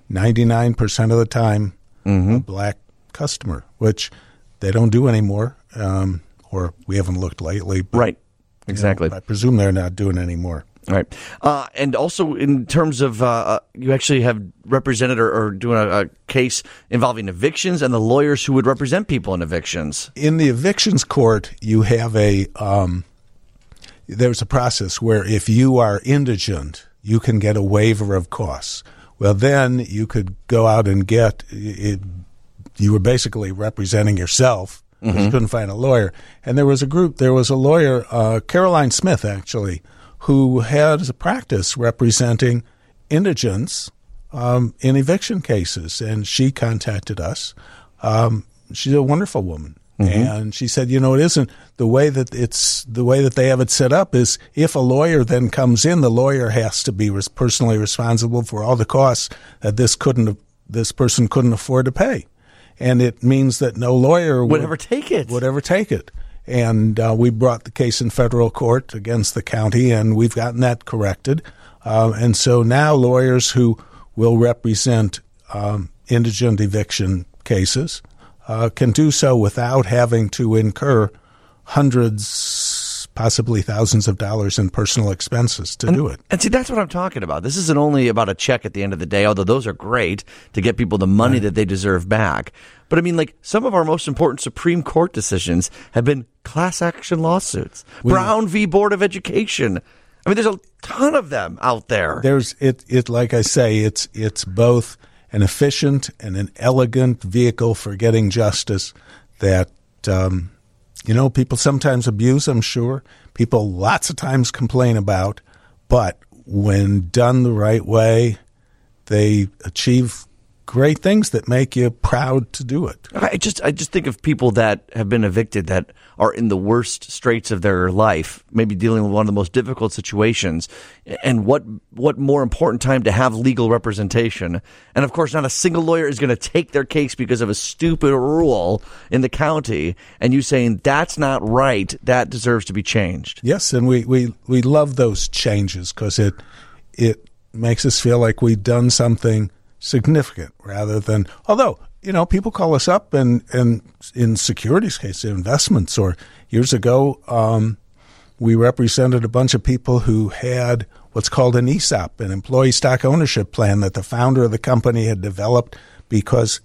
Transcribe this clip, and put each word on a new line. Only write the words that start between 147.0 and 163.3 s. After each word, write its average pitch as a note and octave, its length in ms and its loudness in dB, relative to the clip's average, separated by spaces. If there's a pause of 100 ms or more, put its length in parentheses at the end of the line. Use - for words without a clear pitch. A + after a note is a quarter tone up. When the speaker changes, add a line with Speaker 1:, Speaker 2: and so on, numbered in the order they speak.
Speaker 1:
makes A#2 320 -2
us B2 140 0
feel A#2+ 180 2
like A2+ 240 0
we've A2+ 200 2
done A#2+ 280 2
something A2 600 0 (300)
significant C3+ 720 0 (120)
rather G#2 340 -4
than, G#2+ 260 0 (220)
although, G#3+ 320 2 (240)
you F#3+ 100 -8
know, F3 140 2
people G3 240 0
call E3 240 0
us C3+ 140 0
up F#3 260 0
and, B2 380 2
and A#2+ 280 2 (320)
in A#2 220 0
securities E3+ 640 -2
case, - 260 -10
investments, G#2 720 0
or F#2 200 0 (340)
years A#2+ 220 2
ago, B2+ 560 2
um, A2+ 500 0 (600)
we A2+ 160 4
represented B2 680 2
a A2+ 40 -2
bunch B2 260 0
of A#2 80 0
people B2 380 0
who A2 300 0
had B2 540 -4 (280)
what's - 160 -4
called B2 260 2
an B2 140 2
esop, B2 520 -2
an G2 120 -6
employee C3 400 2
stock B2+ 320 0
ownership C#3 480 0